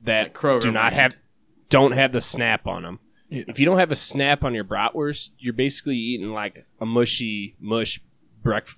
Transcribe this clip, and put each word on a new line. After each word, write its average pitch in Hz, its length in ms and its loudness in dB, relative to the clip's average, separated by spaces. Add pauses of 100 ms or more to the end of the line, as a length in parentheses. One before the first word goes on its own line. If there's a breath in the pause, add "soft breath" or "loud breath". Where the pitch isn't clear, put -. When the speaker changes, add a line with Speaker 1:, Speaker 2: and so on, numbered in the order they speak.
Speaker 1:
that 110 220 2
Speaker 2:
Like - 100 -12
Kroger 135 260 2
Speaker 1:
do 120 100 0
not 110 220 2
Speaker 2:
brand. - 20 -8
Speaker 1:
have, 131 200 4 (540)
don't 135 240 6
have 131 200 2
the 123 80 0
snap 117 460 -2
on 90 180 -6
'em. 90 140 -12 (300)
Speaker 3:
Yeah. 135 180 -8
Speaker 1:
If 117 140 -6
you 139 60 6
don't 185 120 4
have 170 140 2
a 139 40 -2
snap 139 460 0
on 127 120 -2
your 107 100 -4
bratwurst, 120 760 -4
you're 123 140 -6
basically 135 440 -2
eating, 113 360 -4
like, 104 340 -8 (140)
a 110 60 -4
mushy 113 720 -2
mush 110 400 -4 (440)
brec-, 110 340 -2